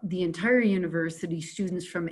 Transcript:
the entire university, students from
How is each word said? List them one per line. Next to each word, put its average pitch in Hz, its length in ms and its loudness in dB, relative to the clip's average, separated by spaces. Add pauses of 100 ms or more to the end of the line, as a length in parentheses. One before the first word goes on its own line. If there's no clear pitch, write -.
the 180 200 -2
entire 180 360 4
university, 170 800 0
students 180 460 -4
from 170 260 -6